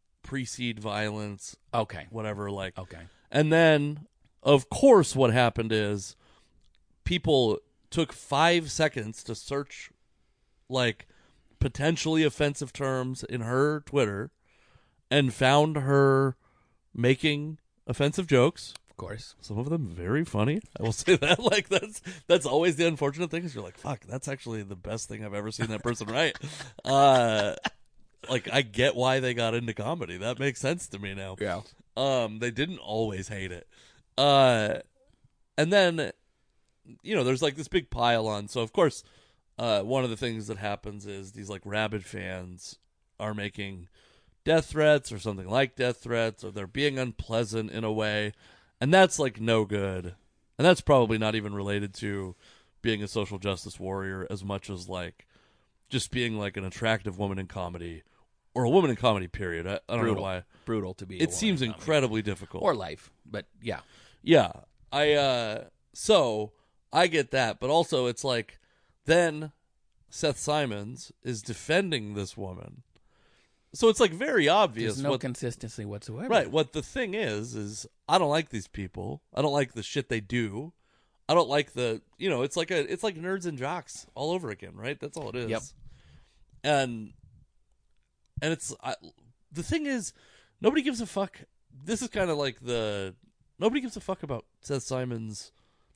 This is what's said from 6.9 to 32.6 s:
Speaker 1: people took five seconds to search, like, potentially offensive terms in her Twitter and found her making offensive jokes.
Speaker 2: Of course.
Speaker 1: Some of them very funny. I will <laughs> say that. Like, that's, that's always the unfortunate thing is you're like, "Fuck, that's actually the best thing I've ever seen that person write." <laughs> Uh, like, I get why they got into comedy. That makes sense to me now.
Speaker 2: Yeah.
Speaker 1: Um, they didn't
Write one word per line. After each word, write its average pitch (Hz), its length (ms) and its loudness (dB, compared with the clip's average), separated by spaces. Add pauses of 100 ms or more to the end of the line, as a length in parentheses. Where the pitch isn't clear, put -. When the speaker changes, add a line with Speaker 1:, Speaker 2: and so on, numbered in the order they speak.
Speaker 1:
people 131 540 4 (320)
took - 220 0
five 160 580 2
seconds 113 540 -2
to 117 100 -8
search, - 560 -8 (800)
like, 127 380 0 (520)
potentially 160 640 0
offensive 143 500 0
terms 131 520 -4
in 123 180 -6
her 139 380 2
Twitter 113 500 0 (800)
and 135 240 4
found 147 440 4
her 135 580 4 (580)
making 147 640 2 (280)
offensive 147 400 0
jokes. 139 480 4 (160)
Speaker 2:
Of - 60 -20
course. 101 440 -12
Speaker 1:
Some 104 180 -8
of 127 120 -4
them 156 180 -2
very 92 360 -2
funny. 135 360 0 (180)
I - 60 -8
will 113 80 0
<laughs> - 0 -
say - 240 2
that. 170 240 2
Like, 214 280 2
that's, 202 320 0 (280)
that's 170 180 6
always 151 300 4
the 165 100 2
unfortunate 151 440 -2
thing 170 140 -4
is 147 100 -8
you're 107 100 -8
like, 90 140 -16
"Fuck, 135 280 -6
that's 123 220 -8
actually 117 340 -8
the 98 140 -12
best 101 320 -8
thing 107 160 -12
I've 101 100 -8
ever 104 160 -6
seen 107 180 -6
that 107 140 -6
person 113 260 -2
write." 139 340 0
<laughs> - 420 -14
Uh, 120 720 6 (720)
like, 123 240 -2
I 135 100 2
get 120 340 2
why 131 240 2
they 127 140 0
got 113 200 0
into 117 200 -4
comedy. 107 420 -6
That 110 220 -6
makes 135 220 -2
sense 165 280 -4
to 98 100 -12
me 98 160 -8
now. 95 260 -10
Speaker 2:
Yeah. 95 200 -4 (360)
Speaker 1:
Um, 120 440 0
they 120 100 -2
didn't 151 280 -4